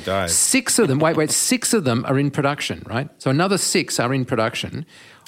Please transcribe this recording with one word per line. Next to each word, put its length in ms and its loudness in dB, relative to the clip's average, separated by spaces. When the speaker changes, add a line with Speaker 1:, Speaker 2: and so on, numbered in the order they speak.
Speaker 1:
died. 260 -2
Speaker 2:
Six 480 0
of 100 4
them, 100 2
wait, 180 2
wait, 140 0
six 420 0
of 120 2
them 220 0
are 120 2
in 120 2
production, 560 -2
right? 220 -4
So 120 -2
another 280 2
six 400 0
are 140 0
in 140 0
production. 580 -2